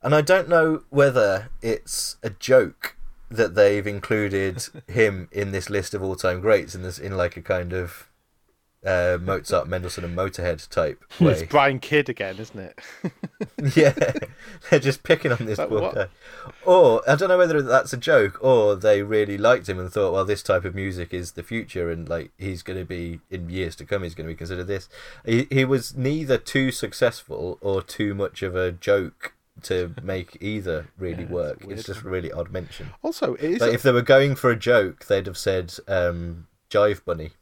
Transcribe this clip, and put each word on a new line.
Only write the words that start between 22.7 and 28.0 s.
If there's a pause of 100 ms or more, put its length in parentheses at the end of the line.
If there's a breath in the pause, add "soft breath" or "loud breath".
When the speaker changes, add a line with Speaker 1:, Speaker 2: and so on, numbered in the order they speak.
Speaker 1:
be, (100)
in
years
to
come,
he's
gonna
be
considered
this." (360 loud breath)
He,
he
was
neither
too
successful
or
too